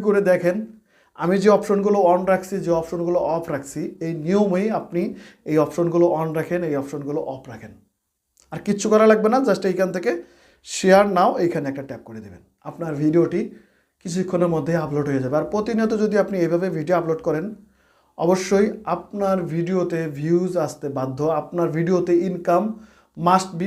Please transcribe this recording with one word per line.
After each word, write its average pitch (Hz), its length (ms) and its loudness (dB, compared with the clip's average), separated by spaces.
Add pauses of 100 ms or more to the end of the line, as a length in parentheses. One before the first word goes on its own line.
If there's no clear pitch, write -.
করে 202 140 4 (120)
দেখেন। 175 240 2 (640)
আমি 175 240 0
যে 208 60 4 (100)
অপশনগুলো 202 400 2 (140)
on 180 80 4 (120)
রাখছি, 185 220 -2 (100)
যে 170 60 -2 (100)
অপশনগুলো 170 380 -2 (160)
অফ 170 100 -4 (100)
রাখছি, 139 260 -8 (260)
এই 165 60 -4 (140)
নিয়মেই 196 400 2 (140)
আপনি 170 220 -4 (480)
এই 156 140 2
অপশনগুলো 170 420 2 (140)
on 160 80 -4 (100)
রাখেন, 175 300 -4
এই 143 80 -2
অপশনগুলো 139 440 -6 (140)
অফ 131 80 -16 (100)
রাখেন। 110 200 -18 (800)
আর 160 140 -10
কিচ্ছু 202 260 -2
করা 214 140 6
লাগবে 214 220 4
না। 254 100 2 (100)
just 185 220 0
এইখান 180 260 -2
থেকে 196 140 -2 (680)
share 196 320 6 (100)
now 202 120 4 (120)
এইখানে 165 260 0
একটা 139 200 -8
ট্যাপ 117 200 -12
করে 110 160 -14
দেবেন। 92 180 -20 (280)
আপনার 165 240 -8
ভিডিওটি 160 460 2 (600)
কিছুক্ষণের 180 520 0
মধ্যে 160 220 0
আপলোড 147 340 -2
হয়ে 135 140 0
যাবে। 131 160 -2
আর - 120 -4
প্রতিনিয়ত 220 400 0 (120)
যদি 208 200 0
আপনি 202 200 -6
এইভাবে 170 220 0 (120)
ভিডিও 165 220 0
আপলোড 160 280 -2
করেন 156 160 -2 (720)
অবশ্যই 190 480 2 (280)
আপনার 196 480 -2
ভিডিওতে 170 580 -2 (180)
ভিউজ 175 380 0
আসতে 151 300 -4 (120)
বাধ্য, 131 200 -4 (220)
আপনার 170 360 -2
ভিডিওতে 175 360 2 (160)
ইনকাম 175 340 0 (640)
must - 320 4
be 185 80 -2